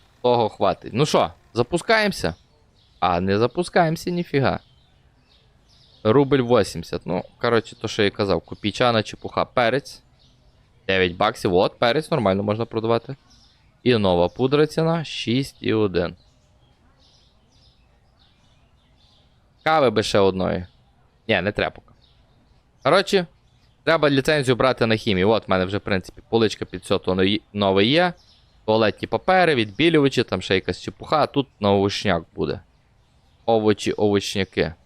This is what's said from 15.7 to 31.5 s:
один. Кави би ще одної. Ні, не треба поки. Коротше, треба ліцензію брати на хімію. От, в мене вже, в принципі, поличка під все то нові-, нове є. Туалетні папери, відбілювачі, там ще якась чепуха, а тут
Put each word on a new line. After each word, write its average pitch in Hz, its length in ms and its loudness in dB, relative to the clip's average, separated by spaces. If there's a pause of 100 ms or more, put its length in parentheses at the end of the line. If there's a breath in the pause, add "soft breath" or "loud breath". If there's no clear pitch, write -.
один. 90 440 -2 (3500)
Кави 156 280 4
би 107 120 0
ще - 160 0
одної. 92 480 0 (600)
Ні, 104 120 2
не 98 120 -2
треба 85 180 -4
поки. - 180 -20 (960)
Коротше, 180 440 0 (580)
треба 151 260 2
ліцензію 135 460 0
брати 123 300 2
на 110 100 2
хімію. 98 340 0
От, 107 180 0
в - 20 -14
мене 92 140 2
вже, 98 140 -4
в - 20 -4
принципі, - 480 -6
поличка 110 360 0
під - 180 -12
все 98 160 -2
то 92 160 -2
нові-, 95 280 0 (100)
нове 98 320 2
є. 170 280 2 (520)
Туалетні 107 440 0
папери, 170 460 2
відбілювачі, 135 680 0
там 95 200 -4
ще - 120 -2
якась 92 260 -4
чепуха, - 420 -4
а 117 40 2
тут 139 200 -4 (140)